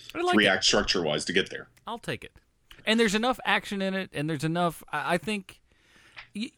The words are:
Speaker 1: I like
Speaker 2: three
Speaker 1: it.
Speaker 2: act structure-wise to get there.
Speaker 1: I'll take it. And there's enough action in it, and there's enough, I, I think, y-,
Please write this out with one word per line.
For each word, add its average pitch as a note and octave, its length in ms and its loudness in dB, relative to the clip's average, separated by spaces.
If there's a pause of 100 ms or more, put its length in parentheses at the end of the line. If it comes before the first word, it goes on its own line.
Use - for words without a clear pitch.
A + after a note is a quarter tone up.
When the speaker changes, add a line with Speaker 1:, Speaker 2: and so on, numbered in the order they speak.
(160)
Speaker 1:
I - 60 -4
like F4+ 120 2
Speaker 2:
three G#2 140 6
Speaker 1:
it. - 20 6
Speaker 2:
act F#2+ 160 2
structure-wise E2+ 600 2
to - 80 -2
get F#2 180 2
there. C2+ 160 -14 (180)
Speaker 1:
I'll A3 140 -10
take - 240 -8
it. - 80 -16 (540)
And A3 140 4
there's G#3+ 160 4
enough A#3 300 0
action G3 360 0
in F#3+ 120 -2
it, F#3+ 180 -6
and D3 180 -2
there's D3+ 140 -4
enough, E3+ 480 0
I, D3 220 -2
I F3+ 40 4
think, G3 440 -8 (720)
y-, A3 220 -8